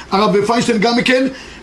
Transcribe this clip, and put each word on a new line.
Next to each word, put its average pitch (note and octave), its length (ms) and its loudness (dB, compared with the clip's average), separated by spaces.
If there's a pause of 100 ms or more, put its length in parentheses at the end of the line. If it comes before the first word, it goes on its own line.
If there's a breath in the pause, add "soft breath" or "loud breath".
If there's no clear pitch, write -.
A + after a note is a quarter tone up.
(100)
הרב G3+ 360 2
פיינשטיין A#3 320 0
גם A#3 180 2
מקל. B3+ 320 2 (340 loud breath)